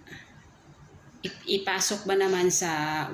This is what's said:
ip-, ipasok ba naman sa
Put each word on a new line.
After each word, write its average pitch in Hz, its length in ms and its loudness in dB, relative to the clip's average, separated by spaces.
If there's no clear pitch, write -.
ip-, - 240 -10
ipasok 196 640 0
ba 190 80 4
naman 185 320 4
sa 156 640 0